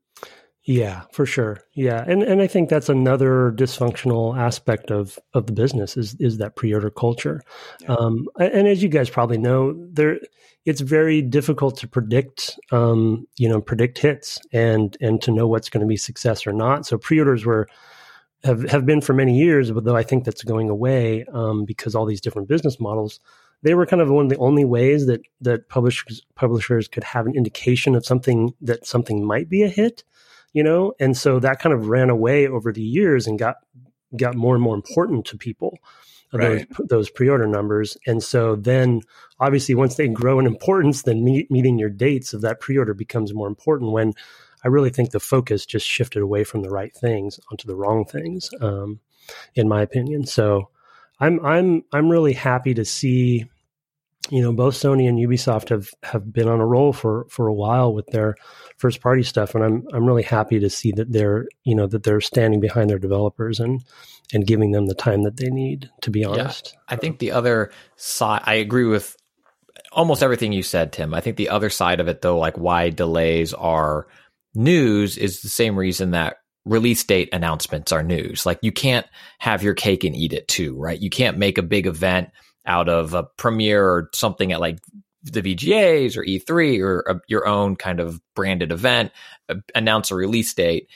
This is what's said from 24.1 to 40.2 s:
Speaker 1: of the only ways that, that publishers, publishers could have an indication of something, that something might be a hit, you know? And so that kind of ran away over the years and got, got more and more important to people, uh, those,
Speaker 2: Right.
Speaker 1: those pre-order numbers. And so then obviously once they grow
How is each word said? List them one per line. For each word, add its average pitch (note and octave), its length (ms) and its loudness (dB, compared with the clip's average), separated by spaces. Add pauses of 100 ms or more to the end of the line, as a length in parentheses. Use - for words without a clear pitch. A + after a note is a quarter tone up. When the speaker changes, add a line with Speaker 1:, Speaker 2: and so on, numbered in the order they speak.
Speaker 1:
of C3 40 0
the C3+ 80 0
only C#3+ 260 4
ways C3 440 2
that, A#2 140 0 (200)
that A#2+ 260 -2
publishers, A#2+ 540 -2 (140)
publishers A#2 520 0
could - 160 -8
have A2+ 220 -4
an C3+ 100 -2
indication B2+ 600 2
of A#2 100 0
something, B2 560 0
that A#2+ 240 -4
something G#2+ 400 -2
might B2+ 240 -2
be G3 140 2
a G3+ 60 2
hit, G#3+ 340 -2 (480)
you D3+ 100 2
know? E3+ 380 2
And C3 160 2
so B2+ 240 2
that C3+ 200 0
kind D#3+ 140 2
of A2 140 -2
ran B2+ 220 4
away B2 360 4
over A#2 280 -4
the A2 100 -6
years C3+ 420 2
and A2 140 -4
got, A2+ 160 -2 (640)
got B2 180 -2
more B2 180 2
and A#2+ 100 4
more A2+ 120 2
important D3 520 -2
to G#2+ 100 -16
people, - 400 -8 (560)
uh, B2 40 -2
those, A2 220 2
Speaker 2:
Right. F#2+ 80 -12 (220)
Speaker 1:
those A2 200 2
pre-order B2+ 380 2
numbers. G#2 580 -2
And A2+ 160 0
so A2+ 360 0
then B2 440 2 (380)
obviously C3+ 360 2
once B2+ 200 2
they D3 140 0
grow B2 300 2